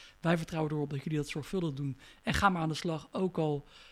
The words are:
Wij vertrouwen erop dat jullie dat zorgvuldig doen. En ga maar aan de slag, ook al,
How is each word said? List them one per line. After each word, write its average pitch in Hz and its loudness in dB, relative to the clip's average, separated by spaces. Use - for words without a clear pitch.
Wij 165 4
vertrouwen 160 -2
erop 147 0
dat 139 -4
jullie 156 0
dat 147 -2
zorgvuldig 165 -2
doen. 139 -4
En 220 0
ga 202 6
maar 180 2
aan 160 2
de 156 0
slag, 160 -2
ook 185 0
al, 151 0